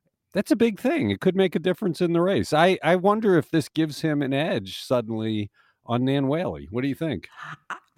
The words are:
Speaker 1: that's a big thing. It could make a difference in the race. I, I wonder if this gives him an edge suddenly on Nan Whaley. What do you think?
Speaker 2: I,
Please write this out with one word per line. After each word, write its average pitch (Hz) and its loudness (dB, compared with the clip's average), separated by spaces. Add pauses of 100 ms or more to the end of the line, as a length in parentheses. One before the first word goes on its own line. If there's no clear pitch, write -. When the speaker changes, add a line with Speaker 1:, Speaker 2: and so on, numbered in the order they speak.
(340)
Speaker 1:
that's 202 -2
a 277 4
big 220 2
thing. 254 0
It 98 -4
could 185 2
make 190 2
a 180 -2
difference 180 -2
in 170 2
the 170 2
race. 175 0
I, 175 4
I 165 4
wonder 202 4
if - 0
this 160 0
gives 156 -2
him 147 0
an 131 -2
edge 135 -4
suddenly 110 -2 (340)
on 120 0
Nan 139 0
Whaley. 123 -4
What 117 -4
do 139 -2
you 135 -4
think? 139 -6 (420)
Speaker 2:
I, - -10 (200)